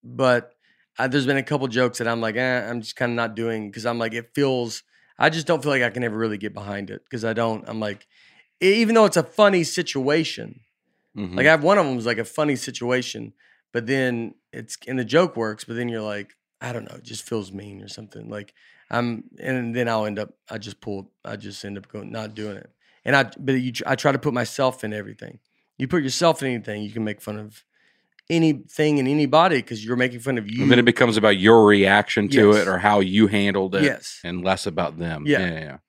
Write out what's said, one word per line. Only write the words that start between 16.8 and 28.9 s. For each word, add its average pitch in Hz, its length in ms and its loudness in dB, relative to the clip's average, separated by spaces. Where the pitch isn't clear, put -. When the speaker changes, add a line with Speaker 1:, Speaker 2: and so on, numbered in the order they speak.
Speaker 1:
know, - 60 -20
it - 80 -20
just - 240 -16
feels 101 240 -6
mean 101 300 -16
or 101 60 -20
something." 110 420 -18
Like, 104 240 -14
I'm, 117 340 -4
and 123 360 -4
then 120 120 -2
I'll 110 180 -2
end 104 140 -6
up, - 140 -10
I 113 80 -12
just 104 220 -16
pull, 98 320 -12
I 110 120 -12
just 101 280 -16
end 101 140 -12
up 95 100 -20
going, 104 240 -14
not 110 220 -10
doing 104 240 -10
it. - 120 -20
And 139 120 2
I, 131 220 0
but 135 160 -4
you 127 180 -4
tr-, - 160 -10
I 131 80 -2
try 143 160 0
to 135 80 -2
put 131 140 -4
myself 123 500 -4
in 107 100 -8
everything. 104 460 -14
You 135 100 -6
put 170 160 0
yourself 160 380 0
in 135 120 -4
anything, 104 280 -8
you 104 100 -10
can 113 120 -4
make 104 180 -6
fun 104 160 -10
of 107 260 -18
anything 151 680 2